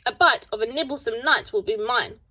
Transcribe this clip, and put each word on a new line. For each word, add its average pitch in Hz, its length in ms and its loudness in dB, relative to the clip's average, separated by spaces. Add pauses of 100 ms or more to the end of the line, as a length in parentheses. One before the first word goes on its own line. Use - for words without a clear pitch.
a 247 80 -2
bite 294 400 4
of 214 80 -4
a 220 60 0
nibblesome 262 580 -4
night 285 280 2
will 208 100 0
be 220 140 -2
mine. 214 440 -2 (100)